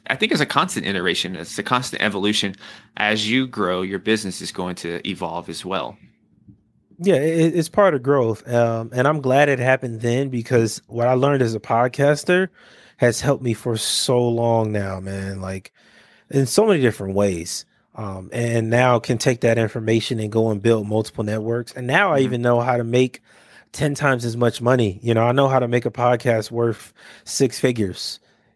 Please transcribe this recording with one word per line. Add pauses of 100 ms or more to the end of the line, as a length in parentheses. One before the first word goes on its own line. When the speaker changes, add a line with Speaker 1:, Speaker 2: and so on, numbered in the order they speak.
Speaker 1:
I
think
it's
a
constant
iteration.
It's
a
constant
evolution. (400)
As
you
grow,
your
business
is
going
to
evolve
as
well. (1040)
Speaker 2:
Yeah,
it,
it's
part
of
growth.
Um,
and
I'm
glad
it
happened
then,
because
what
I
learned
as
a
podcaster (500)
has
helped
me
for
so
long
now,
man,
like, (580)
in
so
many
different
ways. (320)
Um,
and
now
can
take
that
information
and
go
and
build
multiple
networks.
And
now
I
Speaker 1:
Mm-hmm.
Speaker 2:
even
know
how
to
make (520)
ten
times
as
much
money.
You
know,
I
know
how
to
make
a
podcast
worth (320)
six
figures. (360)